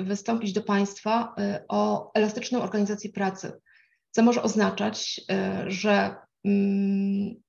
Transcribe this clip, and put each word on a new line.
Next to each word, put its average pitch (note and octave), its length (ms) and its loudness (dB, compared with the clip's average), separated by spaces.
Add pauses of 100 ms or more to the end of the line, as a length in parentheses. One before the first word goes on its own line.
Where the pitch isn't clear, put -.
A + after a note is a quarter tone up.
wystąpić G3+ 520 -2
do G#3 100 -2
państwa, G3+ 760 0
e, G3+ 300 -4
o G#3 460 0
elastyczną A#3 480 0
organizację G#3 500 -2
pracy, F#3+ 400 -4 (580)
co A3+ 120 4
może A#3+ 200 6
oznaczać, G#3 800 0 (100)
e, C3+ 400 -2
że, G3 460 2 (280)
mm, G3 920 0 (140)